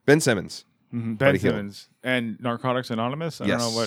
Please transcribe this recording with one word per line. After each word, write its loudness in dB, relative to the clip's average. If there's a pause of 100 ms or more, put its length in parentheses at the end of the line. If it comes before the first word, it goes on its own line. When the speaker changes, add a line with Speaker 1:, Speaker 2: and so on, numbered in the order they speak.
Speaker 1:
Ben 8
Simmons. -2 (300)
Speaker 2:
Mm-hmm. -4
Ben 4
Speaker 1:
Buddy 2
Hield. 2
Speaker 2:
Simmons -10 (160)
and 0
Narcotics -2
Anonymous. -4
I -4
don't 0
know 0
what -2